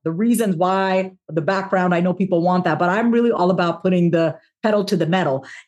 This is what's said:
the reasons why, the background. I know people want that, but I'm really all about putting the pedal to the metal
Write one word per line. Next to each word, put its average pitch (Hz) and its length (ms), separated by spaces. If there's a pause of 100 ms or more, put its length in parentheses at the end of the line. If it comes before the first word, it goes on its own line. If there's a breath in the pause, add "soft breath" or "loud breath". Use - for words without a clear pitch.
the 165 80
reasons 208 460
why, 190 560 (160)
the 160 120
background. 185 540
I 175 60
know 180 120
people 180 280
want 180 240
that, 156 120
but 175 120
I'm 226 220
really 233 200
all 180 180
about 175 320
putting 180 300
the 165 260 (260 loud breath)
pedal 208 200
to 196 140
the 165 100
metal 165 380 (220 loud breath)